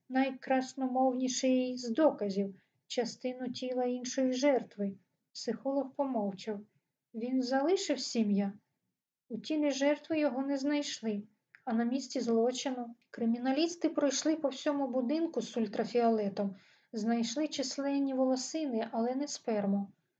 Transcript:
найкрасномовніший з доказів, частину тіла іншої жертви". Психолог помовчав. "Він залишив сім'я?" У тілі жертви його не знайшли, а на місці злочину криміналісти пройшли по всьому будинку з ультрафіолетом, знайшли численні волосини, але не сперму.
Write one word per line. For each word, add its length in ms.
найкрасномовніший 1700
з 140
доказів, 640
частину 640
тіла 360
іншої 480
жертви". 600
Психолог 640
помовчав. 640
"Він 280
залишив 580
сім'я?" 520
У 100
тілі 320
жертви 480
його 240
не 160
знайшли, 640
а 80
на 120
місці 360
злочину 720
криміналісти 800
пройшли 480
по 120
всьому 400
будинку 520
з 160
ультрафіолетом, 1000
знайшли 560
численні 680
волосини, 760
але 240
не 140
сперму. 600